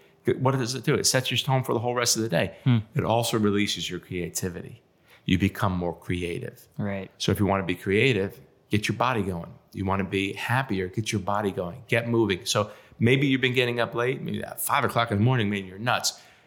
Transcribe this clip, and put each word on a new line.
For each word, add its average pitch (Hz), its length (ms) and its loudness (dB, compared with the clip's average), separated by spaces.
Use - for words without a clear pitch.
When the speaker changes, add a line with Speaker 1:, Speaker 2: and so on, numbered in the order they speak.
Speaker 1:
What 131 180 4
does 123 180 -2
it 120 80 -10
do? 143 120 2
It - 100 0
sets 127 260 2
your 123 60 0
tone 135 260 0
for - 100 -4
the 117 60 2
whole 120 160 -2
rest 120 220 2
of 110 60 0
the 113 60 -2
day. 98 260 0
Speaker 2:
Hmm. 120 140 4
Speaker 1:
It 87 100 0
also 117 340 2
releases 101 500 0
your 90 120 -8
creativity. 87 800 -8
You 92 140 4
become 98 380 2
more 87 180 -2
creative. - 640 -6
Speaker 2:
Right. 98 400 -6
Speaker 1:
So - 140 0
if 95 80 0
you 101 60 4
wanna 95 180 2
be 87 120 -2
creative, 101 640 2
get 107 200 0
your 107 80 -2
body 120 260 2
going. 87 280 -6
You 98 140 -6
wanna 98 180 0
be 98 300 -2
happier, 113 560 -2
get 110 240 -4
your 101 80 -2
body 101 300 -2
going, 90 360 -6
get 117 220 0
moving. 107 360 2
So - 260 0
maybe 135 280 4
you've 131 140 2
been 123 120 2
getting 120 260 0
up 113 160 -2
late, 120 260 -2
maybe 107 220 -6
at - 180 -10
five 131 220 2
o'clock 113 280 0
in 101 60 2
the 104 60 4
morning, 120 260 4
maybe 98 200 -4
you're 95 100 -14
nuts. 113 400 -2